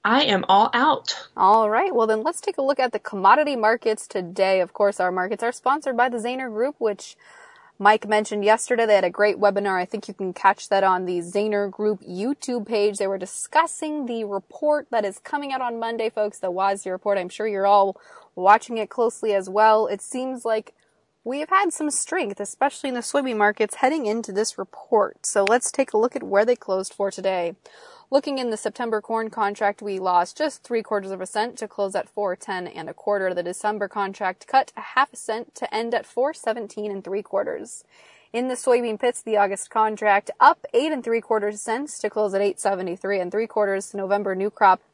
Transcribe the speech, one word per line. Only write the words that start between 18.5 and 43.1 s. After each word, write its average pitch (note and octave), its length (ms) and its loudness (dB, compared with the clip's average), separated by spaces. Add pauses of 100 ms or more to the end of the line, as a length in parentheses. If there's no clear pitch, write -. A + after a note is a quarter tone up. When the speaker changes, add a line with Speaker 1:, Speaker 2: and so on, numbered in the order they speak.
Speaker 2:
it G#3 120 -4
closely A3+ 440 -2
as F#3+ 140 0
well. G#3+ 380 4
It G#3 160 -6
seems B3+ 420 -8
like A3 300 -4 (500)
we C4 140 -6
have D#4 120 -6
had F#4 220 2
some D4+ 180 -4
strength, C4+ 500 -4
especially C#4 480 -2
in B3 60 -4
the A#3+ 60 -4
soybean C4 360 -2
markets, G#3 400 2
heading C4+ 300 0
into A3 260 -2
this G#3+ 260 -2
report. - 680 -2
So G3+ 200 0
let's A#3 260 0
take - 220 -2
a G#3+ 60 2
look A3+ 180 0
at E3+ 80 -8
where G3 200 2
they B3 120 2
closed F#3+ 360 -4
for G3 200 -4
today. F#3 420 -4 (560)
Looking C#4 280 0
in B3 120 -4
the G#3+ 80 -4
September A3+ 420 -4
corn A3+ 300 -4
contract, G#3 500 -2
we G3+ 180 -6
lost F3+ 380 0
just D4+ 260 -4
three A3+ 200 -4
quarters G3 300 -4
of F#3 100 -8
a F#3 40 -8
cent A3 320 -4
to G#3+ 100 -8
close G3 260 -4
at - 160 -4
four G3 260 -4
ten F#3 300 -8
and D#3+ 240 -12
a - 20 -14
quarter. F#3+ 400 -2
The F3 100 -2
December G3+ 460 -4
contract G3 580 -6
cut - 300 2
a G#3+ 60 -12
half - 320 0
a - 20 -18
cent - 380 -8
to - 200 -8
end A#3 200 -2
at G3 100 -2
four C#4 300 -4
seventeen G#3+ 560 -6
and G3 120 -8
three G3 200 -6
quarters. - 640 -6 (460)
In B3 180 -4
the B3+ 60 -4
soybean A#3+ 460 0
pits, A#3+ 220 -2
the G#3+ 160 0
August G3 320 0
contract G#3+ 600 2 (100)
up D4 340 6
eight D4+ 180 2
and B3+ 100 -4
three A#3 200 0
quarters G#3 400 -2
cents B3+ 380 -6
to G#3 100 -4
close G#3 240 0
at G3 80 0
eight G3+ 180 0
seventy-three F#3+ 580 -2